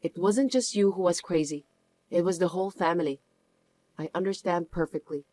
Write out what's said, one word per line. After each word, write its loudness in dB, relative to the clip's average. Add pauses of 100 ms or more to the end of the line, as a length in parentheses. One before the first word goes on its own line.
It -6
wasn't 2
just 0
you 4
who -4
was 2
crazy. -2 (440)
It 2
was 0
the 4
whole -2
family. -2 (800)
I -8
understand -2
perfectly. -4